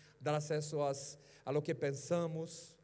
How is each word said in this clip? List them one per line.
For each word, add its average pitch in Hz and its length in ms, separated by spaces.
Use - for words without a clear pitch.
dar 147 160
acceso 151 500
a, 139 80
a 123 60
lo 147 120
que 160 120
pensamos, 160 1080